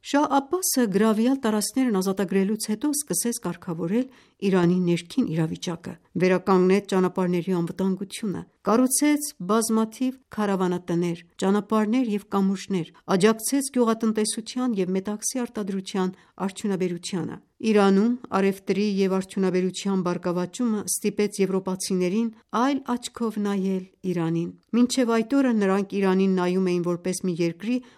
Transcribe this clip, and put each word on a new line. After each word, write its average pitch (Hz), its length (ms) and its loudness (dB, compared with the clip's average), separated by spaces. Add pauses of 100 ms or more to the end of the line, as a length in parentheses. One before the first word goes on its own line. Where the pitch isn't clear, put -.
Շահ 285 180 2 (120)
Աբբասը 277 480 0
գրավյալ 220 520 2
տարածքներն 214 640 0
ազատագրելուց 196 640 0
հետո 214 240 -2
սկսեց 240 520 -2
կարգավորել 175 640 -4 (360)
Իրանի 185 360 4
ներքին 175 500 0
իրավիճակը, 165 640 -4 (200)
վերականգնեց 185 760 4
ճանապարհների 180 680 0
անվտանգությունը, 190 840 -4 (260)
կառուցեց 262 600 2 (140)
բազմաթիվ 220 720 0 (140)
քարավանատներ, 180 960 -2 (180)
ճանապարհներ 214 720 2
և 208 140 -4
կամուրջներ, 196 640 -2 (100)
աջակցեց 220 680 2
գյուղատնտեսության 226 1040 0
և 185 180 -2
մետաքսի 208 480 -4
արտադրության 190 720 -4 (220)
արդյունաբերությանը։ 185 1000 -4 (180)
Իրանում 202 560 4 (260)
առևտրի 196 460 0 (100)
և 190 220 2
արդյունաբերության 185 880 -2
բարգավաճումը 180 800 -2
ստիպեց 202 580 -2
եվրոպացիներին 190 880 0 (240)
այլ 269 340 0
աչքով 233 560 -6
նայել 190 440 -2 (200)
Իրանին։ 170 460 -2 (260)
Մինչև 240 380 2
այդ 226 180 0
օրը 269 220 4
նրանք 196 420 2
Իրանին 190 400 4
նայում 185 320 2
էին 180 160 0
որպես 180 380 -2
մի 185 100 0
երկրի, 170 440 -2 (200)